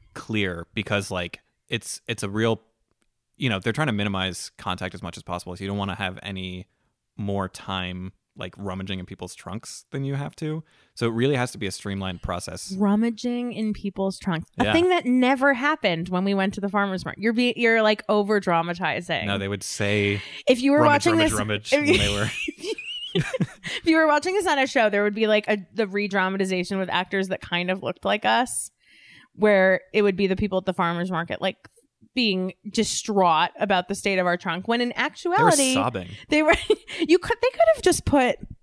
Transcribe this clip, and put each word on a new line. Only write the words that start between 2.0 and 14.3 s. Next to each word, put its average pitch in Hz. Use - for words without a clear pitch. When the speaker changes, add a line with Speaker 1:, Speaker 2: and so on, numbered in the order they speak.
Speaker 1:
it's 117
a 101
real, 110
you 143
know, 101
they're 110
trying 151
to 117
minimize 95
contact 92
as 87
much 85
as -
possible. 90
So 98
you 98
don't 101
wanna 98
have 95
any 92
more 98
time, 92
like, 92
rummaging 95
in 90
people's 90
trunks -
than 139
you 139
have 143
to. 156
So 117
it -
really 123
has 123
to 101
be 101
a 92
streamlined 95
process. 87
Speaker 2:
Rummaging 226
in 214
people's 196
trunks. 170